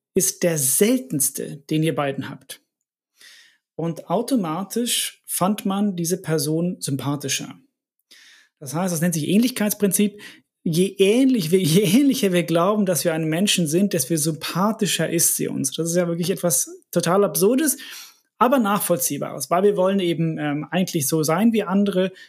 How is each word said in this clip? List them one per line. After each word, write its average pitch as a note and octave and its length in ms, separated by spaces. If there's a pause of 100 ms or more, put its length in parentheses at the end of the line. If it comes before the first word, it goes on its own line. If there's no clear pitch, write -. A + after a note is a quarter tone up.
(160)
ist - 260
der E3+ 160
seltenste, D#3+ 1000 (120)
den D#3 140
ihr D#3+ 100
beiden C#3 380
habt. - 300 (1160)
Und D#3+ 340
automatisch G#3 1160
fand G#3 400
man G3+ 280
diese E3+ 240
Person D#3+ 640
sympathischer. C#3 720 (1040)
Das C#3 160
heißt, F3+ 180
das D#3+ 100
nennt F3 120
sich D#3+ 140
Ähnlichkeitsprinzip. G#3 920 (440)
Je F3+ 340
ähnlich G#3+ 540
wir, F#3+ 80
<laughs> - 20
je E3+ 200
ähnlicher G#3+ 520
wir F3 80
glauben, F3 460
dass F3+ 180
wir E3 80
einem D#3+ 160
Menschen F3+ 380
sind, F3 260
desto E3 240
sympathischer E3 920
ist E3 240
sie - 120
uns. - 280
Das E3 160
ist E3+ 40
ja F3 120
wirklich E3+ 240
etwas F3 360 (220)
total F#3+ 340
Absurdes, G3+ 540 (640)
aber B3+ 160
Nachvollziehbares, F3 880
weil F3+ 140
wir G3+ 140
wollen F#3+ 240
eben, D#3+ 360
ähm, D3+ 320
eigentlich E3+ 380
so D#3+ 160
sein F3+ 300
wie A3 100
andere F#3 480 (180)